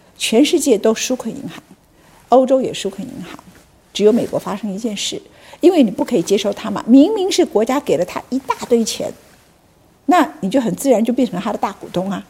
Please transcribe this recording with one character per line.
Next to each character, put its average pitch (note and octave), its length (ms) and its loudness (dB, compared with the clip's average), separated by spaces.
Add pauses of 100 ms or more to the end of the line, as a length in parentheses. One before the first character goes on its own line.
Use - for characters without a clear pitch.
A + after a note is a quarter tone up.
(180)
全 A#3 260 4
世 D4 160 2
界 C4+ 160 2
都 A3 160 2
纾 B3+ 240 -4
困 - 180 -10
银 - 140 -14
行， - 140 -16 (680)
欧 C4 160 6
洲 C4 160 2
也 G#3 100 -4
纾 - 200 -6
困 - 100 -16
银 - 240 -12
行， - 140 -16 (540)
只 F#3+ 120 -2
有 G#3 80 8
美 F#3 140 0
国 - 120 -4
发 F#3 180 -6
生 G#3 140 -8
一 F#3 60 -6
件 A3 200 -6
事， - 240 -8 (400)
因 E4+ 100 8
为 F4 120 4
你 G3+ 80 4
不 - 140 -4
可 - 120 -2
以 F3 60 2
接 G3 140 0
受 G#3 160 -2
它 G3+ 180 -8
嘛， - 160 -6
明 C#4 280 6
明 G4 160 -2
是 F4 140 2
国 G#3+ 200 0
家 C4 160 -2
给 E3 160 -2
了 E3+ 80 0
他 - 160 -8 (100)
一 B3+ 100 -4
大 A#4 140 -6 (140)
堆 A#3 160 2
钱， - 260 -6 (960)
那 E4 220 4 (120)
你 F#3+ 100 -4
就 C4 100 2
很 G#3+ 160 -2
自 C4+ 140 -2
然 A3 120 4
就 A#3 100 0
变 B3+ 140 0
成 F3+ 140 -6
他 G#3 120 -6
的 - 40 -6
大 A3 180 -4
股 - 180 -18
东 F#3+ 180 -4
啊， F#3+ 200 -6